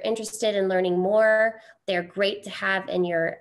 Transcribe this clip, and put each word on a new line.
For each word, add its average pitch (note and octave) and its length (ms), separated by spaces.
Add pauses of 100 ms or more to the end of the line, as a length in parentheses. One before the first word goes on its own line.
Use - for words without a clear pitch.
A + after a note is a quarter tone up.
interested G#3+ 480
in F#3+ 160
learning F#3 300
more. A3 600 (280)
They're F3+ 160
great G3+ 400
to F#3+ 80
have F#3+ 360
in F3+ 160
your, E3 380